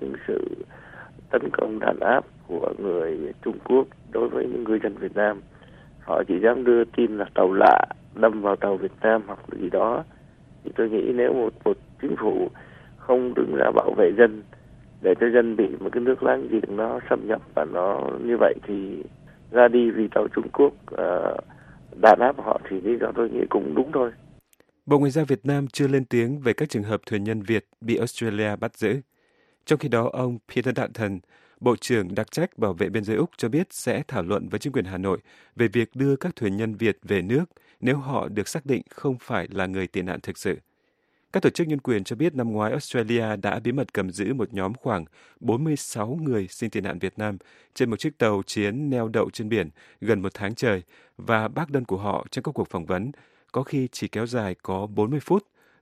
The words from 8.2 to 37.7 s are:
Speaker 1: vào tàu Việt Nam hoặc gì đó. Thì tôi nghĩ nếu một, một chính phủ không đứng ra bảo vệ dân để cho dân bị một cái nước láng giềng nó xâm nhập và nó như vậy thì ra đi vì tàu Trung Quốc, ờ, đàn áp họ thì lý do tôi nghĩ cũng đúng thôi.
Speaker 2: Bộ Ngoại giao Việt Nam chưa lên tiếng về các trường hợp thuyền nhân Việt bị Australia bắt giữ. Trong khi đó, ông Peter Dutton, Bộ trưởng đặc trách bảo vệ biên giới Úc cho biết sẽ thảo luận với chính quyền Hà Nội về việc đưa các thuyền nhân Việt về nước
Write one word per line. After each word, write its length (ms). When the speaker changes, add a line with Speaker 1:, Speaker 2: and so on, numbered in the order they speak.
Speaker 1:
vào 140
tàu 200
Việt 240
Nam 260
hoặc 140
gì 100
đó. 340
Thì 120
tôi 140
nghĩ 240
nếu 180
một, 220
một 140
chính 180
phủ 300
không 360
đứng 220
ra 180
bảo 240
vệ 200
dân 240
để 180
cho 140
dân 220
bị 80
một 120
cái 100
nước 200
láng 260
giềng 280
nó 240
xâm 180
nhập 140
và 100
nó 460
như 160
vậy 140
thì 80
ra 180
đi 220
vì 240
tàu 200
Trung 180
Quốc, 200
ờ, 500
đàn 180
áp 180
họ 220
thì 100
lý 200
do 160
tôi 140
nghĩ 100
cũng 240
đúng 180
thôi. 180
Speaker 2:
Bộ 120
Ngoại 120
giao 140
Việt 220
Nam 220
chưa 200
lên 160
tiếng 360
về 120
các 160
trường 140
hợp 240
thuyền 180
nhân 180
Việt 240
bị 160
Australia 600
bắt 200
giữ. 240
Trong 140
khi 100
đó, 240
ông 260
Peter 280
Dutton, 420
Bộ 160
trưởng 380
đặc 160
trách 280
bảo 140
vệ 160
biên 160
giới 120
Úc 200
cho 120
biết 220
sẽ 380
thảo 140
luận 260
với 120
chính 120
quyền 120
Hà 140
Nội 200
về 120
việc 260
đưa 220
các 200
thuyền 200
nhân 180
Việt 280
về 200
nước 220